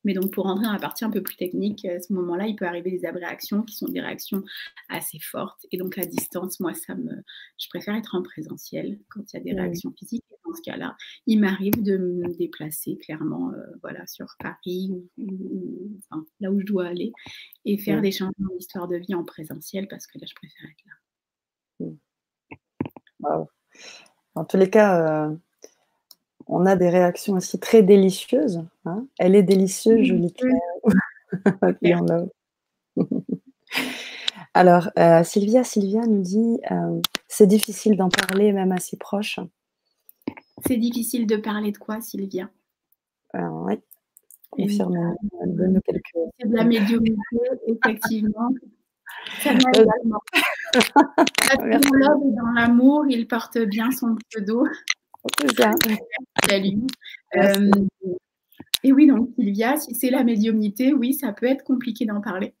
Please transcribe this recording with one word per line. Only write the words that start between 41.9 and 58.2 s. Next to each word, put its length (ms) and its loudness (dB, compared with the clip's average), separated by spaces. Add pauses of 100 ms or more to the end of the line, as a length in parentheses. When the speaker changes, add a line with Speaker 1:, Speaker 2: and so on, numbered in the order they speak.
Speaker 1:
Sylvia ? 500 -10 (840)
Speaker 2:
Euh, 120 -6 (160)
oui. 100 -4 (840)
Speaker 1:
Et 40 -2
Speaker 2:
Confirme, 320 -2
Speaker 1:
ça, 520 -4
Speaker 2:
donne-nous 360 2
quelques 200 -4 (380)
Speaker 1:
c'est 80 -4
de 80 2
la 80 2
médiumnité, 520 2 (520)
effectivement. 800 -2 (920)
Ça 140 2
vient 220 4
Speaker 2:
Euh, 80 10
Speaker 1:
également. 360 2 (120)
Speaker 2:
<laughs> 400 -2
Speaker 1:
Parce 840 4
que 80 -4
Speaker 2:
Merci. 260 4
Speaker 1:
dans 60 4
l'homme 360 4
et 40 -2
dans 200 -2
l'amour, 520 6
il 200 -2
porte 300 -4
bien 340 0
son 240 -2 (120)
pseudo. 380 -2 (760)
Speaker 2:
C'est 140 0
ça. 160 6 (800)
Speaker 1:
Salut. 300 2 (560)
Speaker 2:
Merci. 260 6
Speaker 1:
Euh, 100 6 (1120)